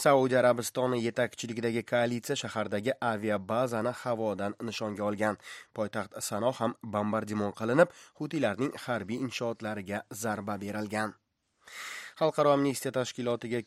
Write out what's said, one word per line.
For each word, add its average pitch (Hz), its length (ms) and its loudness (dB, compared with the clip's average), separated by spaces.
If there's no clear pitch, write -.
Saudiya 131 360 6
Arabistoni 123 680 4
yetakchiligidagi 117 840 -2
koalitsiya 120 520 0
shahardagi 104 500 -2
aviabazani 110 800 0
havodan 104 520 -2
nishonga 104 400 -4
olgan. 104 260 2
Poytaxt 107 560 -6
Sano 113 300 2
ham 117 240 0
bombardimon 104 760 0
qilinib, 127 320 4
Hutilarning 139 520 -2
harbiy 113 400 -4
inshootlariga 107 800 -6
zarba 104 400 -2
berilgan. 107 500 -4
Xalqaro 151 400 6
amnistiya 139 400 2
tashkilotiga 120 720 -2